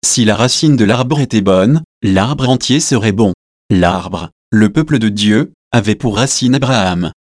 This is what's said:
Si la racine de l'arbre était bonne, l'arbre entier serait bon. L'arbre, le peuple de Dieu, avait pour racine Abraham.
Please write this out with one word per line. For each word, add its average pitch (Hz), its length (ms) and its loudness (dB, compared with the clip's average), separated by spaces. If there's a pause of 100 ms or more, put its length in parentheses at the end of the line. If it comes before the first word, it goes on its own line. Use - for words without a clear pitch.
Si - 180 0
la 107 120 2
racine 127 420 0
de 110 80 2
l'arbre 123 340 0
était 117 220 0
bonne, 98 400 2 (220)
l'arbre 110 440 0
entier 127 320 0
serait 113 320 0
bon. 98 220 2 (360)
L'arbre, 90 600 -2 (220)
le 107 180 4
peuple 156 300 0
de 110 100 0
Dieu, 104 420 0 (200)
avait 107 240 0
pour 107 200 -4
racine 127 400 0
Abraham. 92 560 -2 (120)